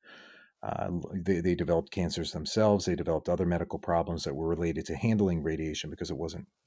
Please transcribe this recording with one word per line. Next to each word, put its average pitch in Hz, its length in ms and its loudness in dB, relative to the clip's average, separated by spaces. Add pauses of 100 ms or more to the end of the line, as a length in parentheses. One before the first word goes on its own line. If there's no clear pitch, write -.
(640)
Uh, - 220 -4
l-, 87 280 -4
they, 90 260 0
they 90 140 4
developed 87 380 2
cancers 85 400 -2
themselves. 104 540 2
They 90 100 2
developed 82 340 0
other 87 160 2
medical 85 320 0
problems 85 460 0
that 76 100 -4
were 80 140 -2
related 82 400 0
to 80 80 -4
handling 98 480 2
radiation 78 480 -4
because - 180 -8
it 78 80 -6
wasn't 82 300 -8 (200)